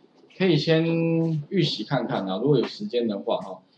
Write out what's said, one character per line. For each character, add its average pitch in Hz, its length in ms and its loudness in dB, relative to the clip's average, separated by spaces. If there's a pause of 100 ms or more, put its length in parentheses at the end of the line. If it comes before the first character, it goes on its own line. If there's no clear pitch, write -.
(360)
可 190 120 2
以 160 100 6
先 165 920 2
预 190 120 0
习 110 220 -2
看 123 240 -2
看 104 200 -4
啊， 92 140 -4
如 131 60 0
果 143 100 4
有 107 80 2
时 104 220 -10
间 117 200 -2
的 98 120 -4
话， 104 180 -2
哈。 92 240 -10 (160)